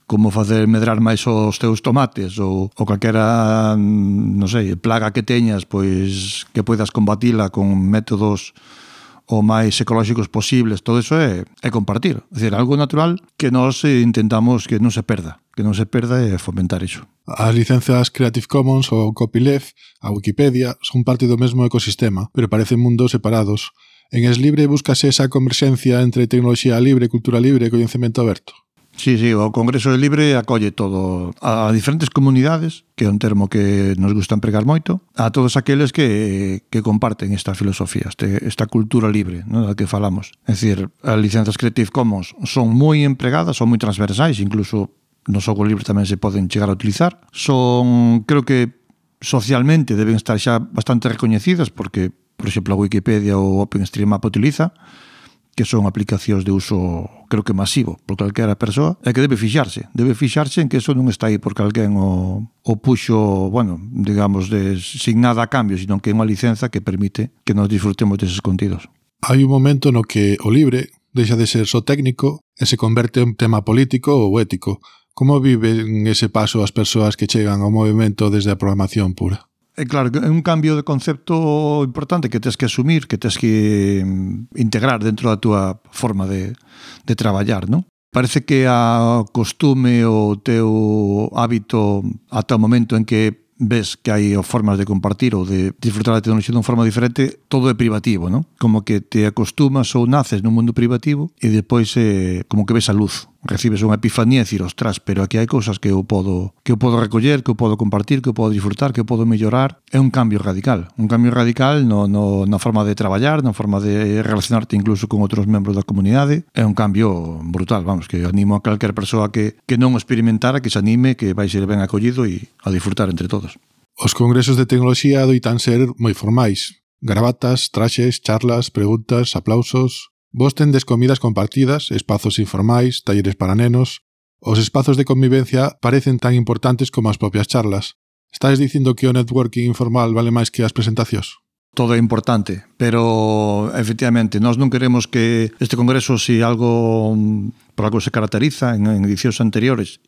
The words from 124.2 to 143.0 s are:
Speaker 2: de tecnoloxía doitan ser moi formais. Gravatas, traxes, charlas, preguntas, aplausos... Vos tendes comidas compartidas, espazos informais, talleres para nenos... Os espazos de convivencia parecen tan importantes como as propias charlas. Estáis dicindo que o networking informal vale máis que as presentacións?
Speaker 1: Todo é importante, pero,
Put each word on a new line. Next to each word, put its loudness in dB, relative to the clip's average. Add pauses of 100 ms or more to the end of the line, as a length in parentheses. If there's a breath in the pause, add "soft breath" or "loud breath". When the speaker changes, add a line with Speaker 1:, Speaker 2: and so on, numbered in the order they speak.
Speaker 2:
de 2
tecnoloxía 2
doitan 2
ser 0
moi 0
formais. -2 (160)
Gravatas, 0
traxes, 0
charlas, 0
preguntas, 0
aplausos... -2 (240)
Vos 2
tendes 2
comidas 2
compartidas, 0
espazos -2
informais, 0
talleres 0
para 0
nenos... 0 (320)
Os 0
espazos 0
de 0
convivencia 2
parecen 2
tan 2
importantes 0
como 0
as 0
propias -2
charlas. -2 (320)
Estáis 0
dicindo 0
que 0
o 2
networking 0
informal 0
vale 0
máis 0
que -4
as 0
presentacións? -4 (360)
Speaker 1:
Todo 2
é 2
importante, 0 (120)
pero, 0